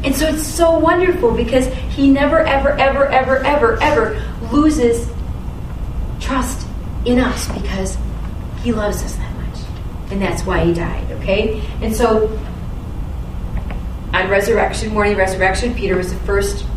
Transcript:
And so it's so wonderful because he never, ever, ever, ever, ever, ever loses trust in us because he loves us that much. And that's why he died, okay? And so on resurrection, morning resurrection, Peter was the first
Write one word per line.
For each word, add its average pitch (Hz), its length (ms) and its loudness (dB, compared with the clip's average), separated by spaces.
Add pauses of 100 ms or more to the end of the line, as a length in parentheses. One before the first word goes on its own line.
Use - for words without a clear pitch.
And 269 120 0
so 302 120 0
it's 311 180 -2
so 330 340 4
wonderful 349 520 4
because 254 360 2 (220)
he 277 200 4
never, 294 300 4
ever, 277 320 2
ever, 277 360 4
ever, 254 360 2
ever, 277 380 2
ever 294 400 2 (300)
loses 247 560 2 (1120)
trust - 460 -2 (400)
in 247 140 4
us 254 300 0
because 190 480 -2 (680)
he 240 80 0
loves 208 320 0
us - 120 -4
that - 200 -6
much. - 240 -6 (520)
And 196 100 -2
that's 170 240 -2
why 175 200 2
he 170 80 4
died, 165 320 -2 (160)
okay? - 400 0 (220)
And 214 120 0
so 220 360 4 (1800)
on 185 140 2
resurrection, 208 640 2
morning 208 240 2
resurrection, 190 600 2
Peter 185 200 0
was 175 160 -2
the - 100 -4
first - 440 0 (120)